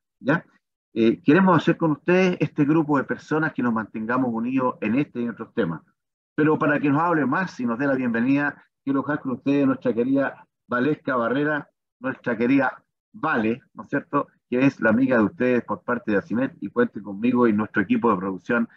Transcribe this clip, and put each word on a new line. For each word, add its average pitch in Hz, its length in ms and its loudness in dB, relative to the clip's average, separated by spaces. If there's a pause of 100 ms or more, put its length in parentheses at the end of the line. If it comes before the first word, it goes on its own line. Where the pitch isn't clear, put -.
(180)
¿ya? 143 280 -2 (480)
Eh, 113 260 2
queremos 185 340 6
hacer 165 220 2
con 165 140 0
ustedes 180 500 2
este 151 240 0
grupo 151 320 2
de 127 80 0
personas 156 480 -4
que 139 100 -6
nos 123 120 0
mantengamos 113 580 -4
unidos 127 480 -2
en 104 140 -2
este 135 260 -2
y 120 40 -4
en 120 80 -6
otros 110 200 -14
temas. 82 300 -4 (520)
Pero 151 240 2
para 147 220 0
que 143 80 0
nos 147 140 2
hable 165 240 0
más 170 340 -4
y 127 60 -4
nos 113 120 -4
dé 143 80 -2
la 139 80 0
bienvenida, 131 680 -2 (180)
quiero 139 200 -2
dejar 147 180 -4
con 131 120 -6
ustedes 139 340 0
nuestra 127 260 0
querida 131 560 -2 (180)
Valesca 131 480 -2
Barrera, 143 540 -2 (320)
nuestra 120 380 -6
querida 127 440 2 (300)
Vale, 117 480 -2 (140)
¿no 110 80 -16
es 101 80 -20
cierto?, - 380 -4 (220)
que 127 160 2
es - 140 -2
la 113 100 2
amiga 127 280 2
de 107 60 4
ustedes 123 380 0
por 101 200 -10
parte 117 300 -2
de 98 60 4
Asimet, 123 420 -4
y 101 100 -8
cuente 120 300 -2
conmigo 113 460 0
y 113 60 4
nuestro 107 300 0
equipo 117 280 0
de 104 60 2
producción 98 600 -2